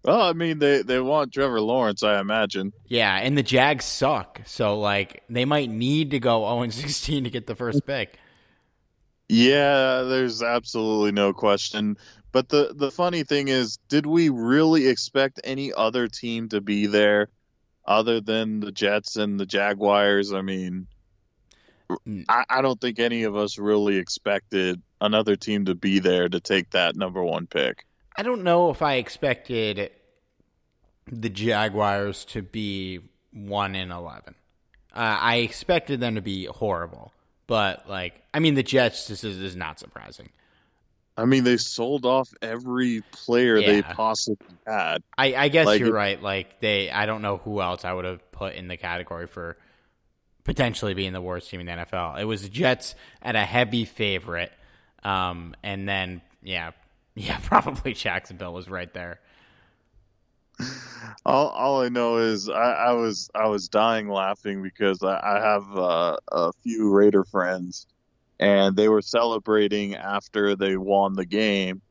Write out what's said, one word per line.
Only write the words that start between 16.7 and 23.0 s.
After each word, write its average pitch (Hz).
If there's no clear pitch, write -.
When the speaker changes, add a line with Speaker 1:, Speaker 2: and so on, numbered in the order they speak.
Speaker 1:
there 104
other 110
than 110
the 104
Jets 104
and 104
the 95
Jaguars? 101
I 95
mean, 92
Speaker 2:
Mm. 101
Speaker 1:
I, 120
I 131
don't 131
think 117
any 117